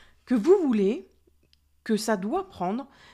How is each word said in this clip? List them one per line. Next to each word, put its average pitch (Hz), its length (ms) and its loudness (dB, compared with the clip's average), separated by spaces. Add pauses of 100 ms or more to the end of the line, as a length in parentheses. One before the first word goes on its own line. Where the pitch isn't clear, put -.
(260)
que 247 80 0
vous 302 280 4
voulez, 226 460 0 (760)
que 220 140 -2
ça 214 200 -2
doit 285 320 -6
prendre, 214 380 -6 (280)